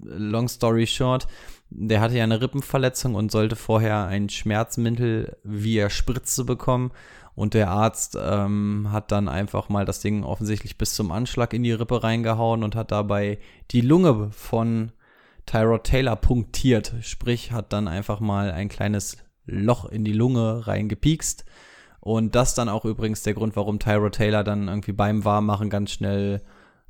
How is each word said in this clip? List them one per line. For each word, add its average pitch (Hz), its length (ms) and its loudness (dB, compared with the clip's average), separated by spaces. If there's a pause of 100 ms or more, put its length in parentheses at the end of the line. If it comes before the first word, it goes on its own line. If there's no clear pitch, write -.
long 107 460 -2
story 113 400 2
short, 127 400 0 (420)
der 110 300 0
hatte 117 160 2
ja 117 80 4
eine 110 160 2
Rippenverletzung 127 760 0
und 104 140 0
sollte 110 280 2
vorher 110 480 2
ein 101 240 -2
Schmerzmittel 113 1120 -2
via 104 460 0
Spritze - 560 -2
bekommen. 123 460 0 (420)
Und 107 200 -2
der 107 160 4
Arzt, 107 480 0
ähm, 101 760 0
hat 107 180 -4
dann 101 160 2
einfach 98 400 -4
mal 101 160 0
das 95 160 -4
Ding 104 240 -2
offensichtlich 104 540 -4
bis - 180 -2
zum 104 160 -2
Anschlag 120 420 -2
in 117 100 0
die 117 100 2
Rippe 113 280 0
reingehauen 113 600 0
und 107 140 -2
hat 113 160 -4
dabei 104 460 0 (320)
die 123 100 4
Lunge 127 500 6
von 113 600 -2 (520)
Tyrod 113 380 2
Taylor 131 320 2
punktiert. 120 880 2
Sprich, - 500 -4
hat 113 220 -4
dann 104 160 -2
einfach 101 320 -4
mal 101 320 0
ein 95 160 -4
kleines 101 480 -4 (280)
Loch 104 380 0
in 110 220 -4
die 107 80 0
Lunge 113 520 2
reingepiekst. 107 800 -2 (560)
Und 113 360 0
das 123 200 4
dann 120 140 0
auch 107 160 -2
übrigens 110 380 -4
der 107 100 0
Grund, 104 240 -2
warum 104 220 -2
Tyrod 104 360 2
Taylor 107 300 2
dann 104 240 -2
irgendwie 101 240 -4
beim 104 320 0
Warmmachen 104 440 2
ganz 101 220 -2
schnell, 101 500 -2 (480)